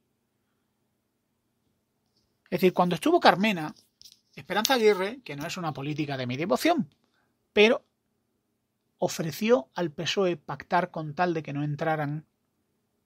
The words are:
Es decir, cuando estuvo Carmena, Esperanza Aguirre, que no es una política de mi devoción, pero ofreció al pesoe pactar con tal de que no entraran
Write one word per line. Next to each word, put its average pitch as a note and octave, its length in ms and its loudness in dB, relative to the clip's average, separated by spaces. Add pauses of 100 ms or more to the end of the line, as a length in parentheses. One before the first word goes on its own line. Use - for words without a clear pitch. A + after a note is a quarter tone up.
(2500)
Es F3 100 -2
decir, F#3 140 4
cuando F3 220 2
estuvo E4 260 2
Carmena, F3+ 520 2 (600)
Esperanza G#3 380 -2
Aguirre, G#3+ 500 2
que C#3+ 140 -12
no D3+ 100 -6
es D#3+ 80 -8
una E3+ 160 -6
política C#3 460 -6
de B2 100 -4
mi B2 80 -4
devoción, A3+ 580 0 (600)
pero G#3+ 320 4 (1120)
ofreció G#3 800 0
al F3 160 -4
pesoe F3 440 -2
pactar F3 560 -4
con D#3 220 -10
tal F3+ 200 0
de D#3+ 80 -4
que D3+ 120 -10
no C#3+ 100 -4
entraran D3+ 640 -4 (800)